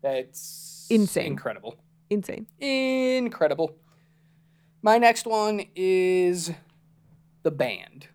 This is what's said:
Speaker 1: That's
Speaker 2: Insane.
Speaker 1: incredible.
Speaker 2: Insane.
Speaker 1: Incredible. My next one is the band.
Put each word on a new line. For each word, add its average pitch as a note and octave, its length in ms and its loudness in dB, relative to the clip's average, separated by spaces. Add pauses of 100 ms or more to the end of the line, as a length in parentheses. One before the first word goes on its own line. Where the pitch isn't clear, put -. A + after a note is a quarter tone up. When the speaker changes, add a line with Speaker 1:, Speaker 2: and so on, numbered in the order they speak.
Speaker 1:
That's - 880 -8
Speaker 2:
Insane. G#3+ 380 2
Speaker 1:
incredible. A2+ 480 -8 (340)
Speaker 2:
Insane. G#3 380 -6 (120)
Speaker 1:
Incredible. B3+ 1160 0 (1040)
My A3 160 6
next A#3 280 6
one G#3+ 360 0 (140)
is F#3 760 2 (920)
the D#3+ 80 0
band. B2+ 640 -6